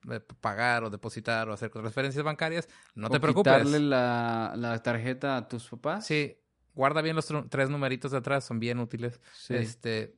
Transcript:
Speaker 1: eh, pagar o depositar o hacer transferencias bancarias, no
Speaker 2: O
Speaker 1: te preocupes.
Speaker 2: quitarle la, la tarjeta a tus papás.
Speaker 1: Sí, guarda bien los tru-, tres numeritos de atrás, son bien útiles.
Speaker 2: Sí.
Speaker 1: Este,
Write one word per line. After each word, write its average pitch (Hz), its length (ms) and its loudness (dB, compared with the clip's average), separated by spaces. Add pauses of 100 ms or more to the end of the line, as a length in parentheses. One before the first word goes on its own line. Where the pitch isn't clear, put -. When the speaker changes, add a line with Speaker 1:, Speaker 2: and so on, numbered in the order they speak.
(120)
Speaker 1:
eh, 113 80 -6 (220)
pagar 117 420 0
o 110 60 -4
depositar 113 600 -4
o 107 40 -6
hacer 110 160 -6
transferencias 135 540 -4
bancarias, 160 440 -2 (280)
no 107 120 -4
Speaker 2:
O - 40 -2
Speaker 1:
te 147 80 4
preocupes. 147 340 6
Speaker 2:
quitarle 143 260 6
la, 120 760 2
la 117 260 -2
tarjeta 127 540 0
a 117 100 -6
tus 120 220 -10
papás. 165 380 -6
Speaker 1:
Sí, 151 280 0 (380)
guarda 147 300 2
bien 160 120 0
los 156 140 -2
tru-, 151 180 -4
tres 135 220 2
numeritos 135 420 -2
de 139 60 0
atrás, 135 280 0
son 117 140 -4
bien 120 200 0
útiles. 120 420 -6 (120)
Speaker 2:
Sí. - 200 -8
Speaker 1:
Este, 113 640 -4